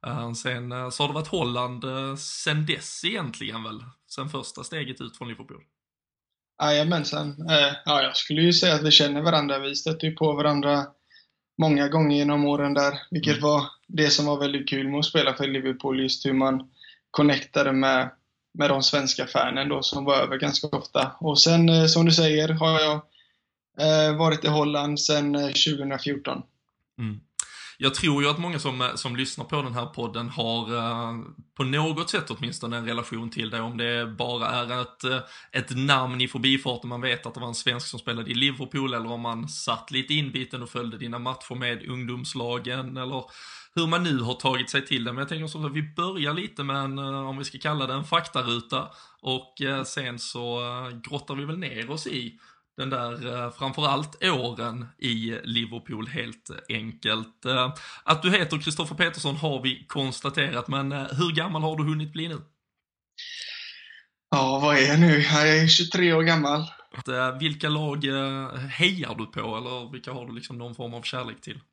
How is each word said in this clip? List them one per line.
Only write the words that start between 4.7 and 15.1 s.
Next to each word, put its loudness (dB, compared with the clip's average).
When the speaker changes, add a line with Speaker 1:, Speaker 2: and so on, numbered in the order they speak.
Speaker 1:
ut -12
från -12
Liverpool. -16
Speaker 2:
Jajamensan. 2
Eh, 6
ja, 2
jag 0
skulle 2
ju 8
säga 6
att 2
vi 4
känner 6
varandra. 2
Vi -4
stötte -2
ju 2
på 2
varandra 2
många 6
gånger 6
genom 4
åren 4
där, 4
vilket 2
Speaker 1:
Mm. -4
Speaker 2:
var 4
det 4
som 4
var 2
väldigt -2
kul -2
med 0
att 0
spela 2